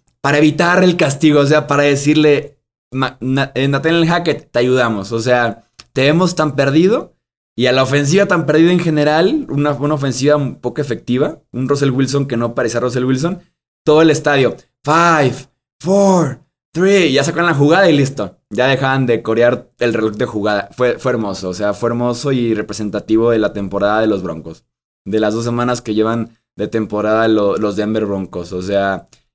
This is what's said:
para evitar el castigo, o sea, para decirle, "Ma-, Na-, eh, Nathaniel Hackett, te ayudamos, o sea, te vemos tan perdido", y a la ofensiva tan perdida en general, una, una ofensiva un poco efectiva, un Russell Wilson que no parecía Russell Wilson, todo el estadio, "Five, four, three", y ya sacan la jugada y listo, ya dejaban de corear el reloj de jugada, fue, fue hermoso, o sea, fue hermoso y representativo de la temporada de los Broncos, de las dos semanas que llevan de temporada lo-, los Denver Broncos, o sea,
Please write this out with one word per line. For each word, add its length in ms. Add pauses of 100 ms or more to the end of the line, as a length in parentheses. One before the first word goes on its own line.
(220)
para 160
evitar 460
el 140
castigo, 420
o 60
sea, 220
para 160
decirle, 760 (340)
"Ma-, 280
Na-, 360
eh, 120
Nathaniel 400
Hackett, 440
te 80
ayudamos, 520
o 80
sea, 480 (260)
te 100
vemos 320
tan 200
perdido", 600 (420)
y 80
a 60
la 120
ofensiva 420
tan 200
perdida 260
en 80
general, 720
una, 240
una 220
ofensiva 420
un 180
poco 260
efectiva, 600 (100)
un 160
Russell 240
Wilson 340
que 120
no 180
parecía 240
Russell 260
Wilson, 360 (440)
todo 160
el 80
estadio, 460 (280)
"Five, 520 (460)
four, 580 (340)
three", 340
y 60
ya 100
sacan 220
la 80
jugada 360
y 80
listo, 400 (120)
ya 180
dejaban 380
de 160
corear 480 (100)
el 140
reloj 200
de 120
jugada, 460
fue, 260
fue 140
hermoso, 380
o 40
sea, 200
fue 160
hermoso 420
y 220
representativo 760
de 80
la 120
temporada 500
de 60
los 160
Broncos, 400 (420)
de 140
las 140
dos 100
semanas 380
que 120
llevan 440 (200)
de 100
temporada 600
lo-, 300
los 180
Denver 300
Broncos, 480
o 80
sea, 460 (280)